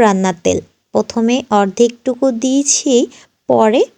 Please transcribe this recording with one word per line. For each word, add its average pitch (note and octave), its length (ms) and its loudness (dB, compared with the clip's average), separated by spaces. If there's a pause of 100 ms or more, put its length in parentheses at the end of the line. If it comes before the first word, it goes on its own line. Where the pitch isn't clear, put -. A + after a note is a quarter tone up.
রান্নার F#3+ 420 0
তেল। F3+ 160 -2 (360)
প্রথমে A3+ 420 -2 (140)
অর্ধেকটুকু A#3+ 760 -2 (140)
দিয়েছি, C4+ 540 -2 (540)
পরে A#3 320 2 (180)